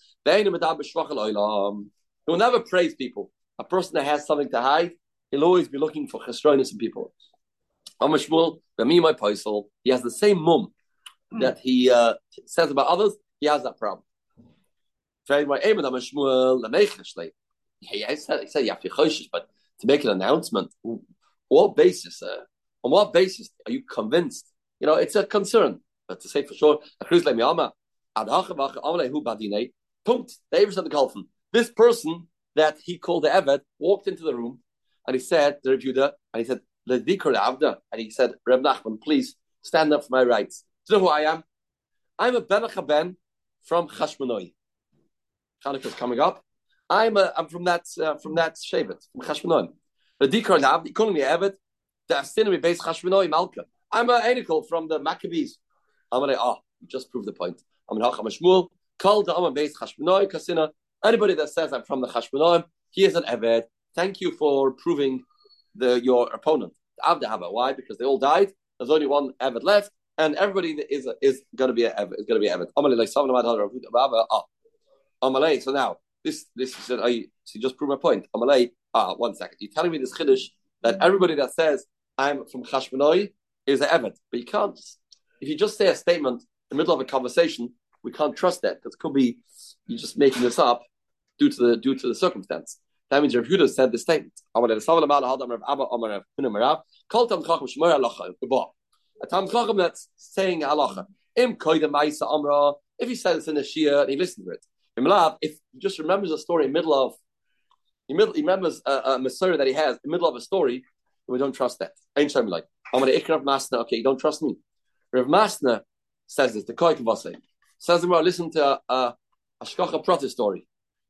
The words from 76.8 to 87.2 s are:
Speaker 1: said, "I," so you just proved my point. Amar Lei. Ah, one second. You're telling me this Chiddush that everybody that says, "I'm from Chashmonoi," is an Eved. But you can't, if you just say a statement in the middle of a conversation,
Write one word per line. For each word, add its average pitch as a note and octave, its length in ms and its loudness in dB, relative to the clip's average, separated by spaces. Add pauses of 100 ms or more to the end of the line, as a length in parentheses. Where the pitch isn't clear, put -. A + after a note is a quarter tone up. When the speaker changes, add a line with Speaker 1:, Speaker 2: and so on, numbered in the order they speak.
Speaker 1:
said, B2 200 -6
"I," A#2+ 240 0 (180)
so - 120 -20
you G#2+ 60 -14
just C3 160 -4
proved C#3+ 120 -6
my C#3 80 -2
point. A2+ 360 0
Amar A#2+ 140 -2
Lei. B2+ 240 4 (220)
Ah, G2 220 0
one A2 200 -4
second. - 240 -16
You're G2+ 120 -16
telling E3+ 200 -2
me D#3+ 60 -6
this B2+ 200 -8
Chiddush C#3 280 2 (380)
that A#2 180 2
everybody F3+ 340 4
that C3+ 180 -2
says, D#3 320 0 (320)
"I'm C#3 280 -2
from B2+ 180 -14
Chashmonoi," D3 720 0 (320)
is C3+ 160 2
an C#3+ 80 0
Eved. A#2+ 260 0 (160)
But B2 80 -6
you A#2+ 60 -14
can't, G#3 340 -4 (640)
if C#3 80 -10
you D3+ 80 -6
just G#3+ 200 -2
say G3 100 2
a F3 80 2
statement C#3+ 460 -2
in - 60 -20 (220)
the C3 60 -10
middle D#3 180 0
of C3 80 -2
a B2+ 40 -8
conversation, B2+ 680 -2 (300)